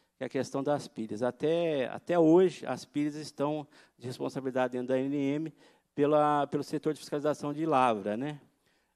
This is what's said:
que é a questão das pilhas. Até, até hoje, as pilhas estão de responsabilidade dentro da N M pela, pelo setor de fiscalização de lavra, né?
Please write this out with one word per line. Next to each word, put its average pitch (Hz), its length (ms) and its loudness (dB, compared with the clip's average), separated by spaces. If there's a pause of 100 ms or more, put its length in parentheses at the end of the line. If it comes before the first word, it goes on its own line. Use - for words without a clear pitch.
(160)
que 131 80 -8
é - 20 -4
a - 40 -10
questão 135 320 -4
das 143 240 -2
pilhas. 110 360 -8
Até, 151 640 0
até - 280 -4
hoje, 165 480 6
as 131 200 -6
pilhas 147 320 -4
estão 147 500 -4 (320)
de 120 80 -14
responsabilidade 127 640 -4
dentro 127 160 -4
da 131 100 2
N 139 180 -2
M 147 380 -2 (400)
pela, 147 520 4
pelo 143 160 -2
setor 151 320 -4
de - 60 -14
fiscalização 147 520 -4
de 156 140 -4
lavra, 117 500 2
né? 143 240 -8 (560)